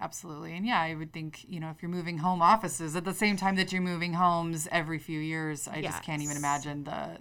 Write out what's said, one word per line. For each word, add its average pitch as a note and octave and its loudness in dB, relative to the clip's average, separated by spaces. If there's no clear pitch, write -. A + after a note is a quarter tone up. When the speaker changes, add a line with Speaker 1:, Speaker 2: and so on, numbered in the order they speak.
Speaker 1:
Absolutely. D#3+ -10
And F#3 -4
yeah, A3+ 4
I D#3+ 0
would D#3 -8
think, D#3 -10
you F3+ -6
know, D#3+ -6
if D3+ -12
you're E3+ -4
moving F3 -2
home F3+ 2
offices E3+ 6
at E3+ -2
the F#3+ -2
same G#3 4
time F#3+ 2
that F#3 2
you're F#3 2
moving F3 0
homes E3+ 2
every D#3+ 0
few D#3 -6
years, D#3 -2
I D#3 -6
just - -4
can't D3+ -4
even D3 -4
Speaker 2:
Yes. C#3+ -4
Speaker 1:
imagine C#3+ -2
the, D#3+ -8